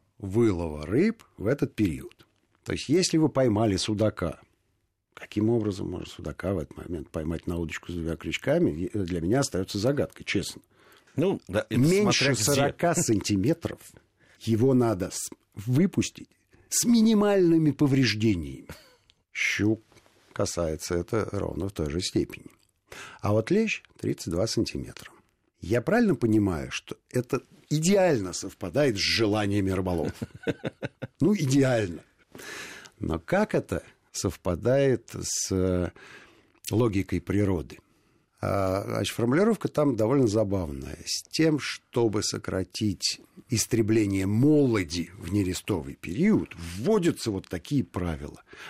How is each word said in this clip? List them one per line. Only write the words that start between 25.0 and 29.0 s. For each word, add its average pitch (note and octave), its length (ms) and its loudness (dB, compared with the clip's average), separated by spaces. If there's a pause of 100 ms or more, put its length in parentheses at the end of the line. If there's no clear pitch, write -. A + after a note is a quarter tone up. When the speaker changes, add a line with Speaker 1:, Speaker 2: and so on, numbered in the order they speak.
Speaker 1:
Я G#2+ 200 -2
правильно G3+ 340 2
понимаю, G2+ 560 2
что - 260 -12 (120)
это B2 320 -2 (280)
идеально D#3 640 2
совпадает G2+ 640 -2
с - 20 -2
желаниями G2+ 720 2